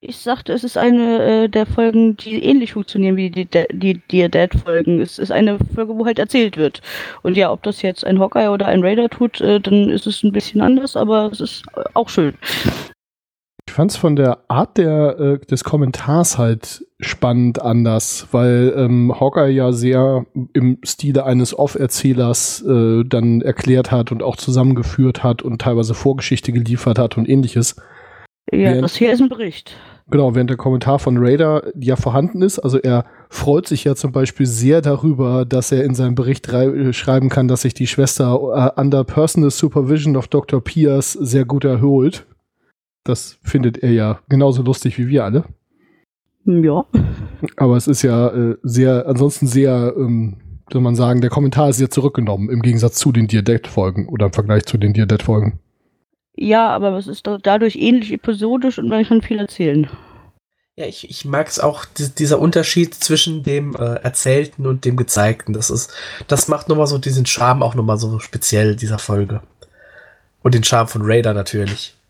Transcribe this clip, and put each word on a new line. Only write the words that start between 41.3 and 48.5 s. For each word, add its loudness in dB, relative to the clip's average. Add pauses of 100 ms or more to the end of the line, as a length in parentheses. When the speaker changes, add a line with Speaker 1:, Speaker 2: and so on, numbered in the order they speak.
Speaker 2:
gut -2
erholt. 2 (800)
Das -6
findet -2
er 0
ja 0
genauso 2
lustig -2
wie -2
wir 2
alle. 0 (1000)
Speaker 1:
Ja. 2 (720)
Speaker 2:
Aber 4
es -2
ist 0
ja, 2
äh, -2